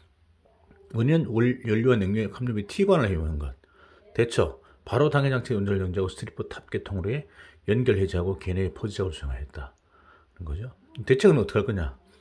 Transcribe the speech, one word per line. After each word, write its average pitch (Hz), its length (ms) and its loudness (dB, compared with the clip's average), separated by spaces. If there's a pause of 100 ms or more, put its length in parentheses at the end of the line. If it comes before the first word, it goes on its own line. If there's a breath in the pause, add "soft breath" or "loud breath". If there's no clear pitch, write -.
(960 soft breath)
원인은 139 320 2
올-, 120 400 0
연료와 113 300 4
냉류의 101 360 0
함유비 113 340 -4
T관을 180 460 2
이용한 80 260 -2
것. 71 180 -8 (580 soft breath)
대처, - 460 0 (240 soft breath)
바로 135 240 2
당해 139 220 2
장치 123 240 -2
연결 98 240 0
정지하고 92 300 -2
스트리퍼 - 400 -10
탑 - 200 -16
개통으로 98 420 -4
해 147 160 -4 (420 loud breath)
연결 117 280 4
해제하고 92 420 0
개내의 92 360 -2
포지 107 220 -8
작업을 92 180 -2
수행하였다. 69 600 -10 (600 soft breath)
그런 87 100 -12
거죠. 90 300 -8 (320)
대책은 147 320 6
어떻게 104 220 0
할 98 60 -2
거냐? 87 320 -4 (220 loud breath)